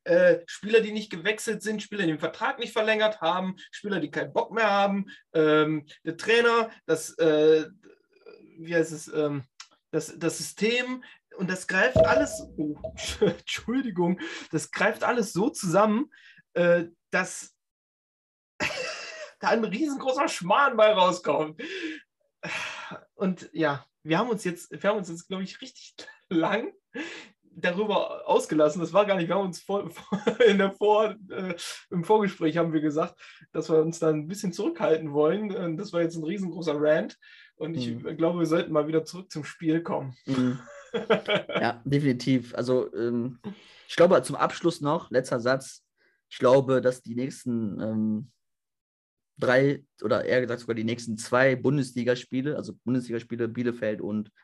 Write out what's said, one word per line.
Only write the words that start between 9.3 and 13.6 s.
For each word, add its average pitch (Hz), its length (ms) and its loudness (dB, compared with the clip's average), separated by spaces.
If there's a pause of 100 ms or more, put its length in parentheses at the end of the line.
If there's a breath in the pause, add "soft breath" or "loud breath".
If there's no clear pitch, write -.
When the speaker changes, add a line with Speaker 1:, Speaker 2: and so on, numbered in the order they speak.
Speaker 1:
das, - 280 -4
das 160 180 -2
System, 247 680 -2 (340 loud breath)
und 185 120 -2
das 185 180 -6
greift 208 300 2
alles, - 460 2 (140)
oh, 151 180 -4 (280)
<laughs> - 180 -8
Entschuldigung, 190 1000 -2 (320 loud breath)